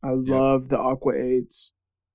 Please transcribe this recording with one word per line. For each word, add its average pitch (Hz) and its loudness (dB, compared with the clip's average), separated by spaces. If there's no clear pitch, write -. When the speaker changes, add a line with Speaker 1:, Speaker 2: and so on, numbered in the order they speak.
Speaker 1:
I 135 -4
Speaker 2:
Yep. 131 -2
Speaker 1:
love 135 2
the 131 0
Aqua 131 0
eights. 127 -2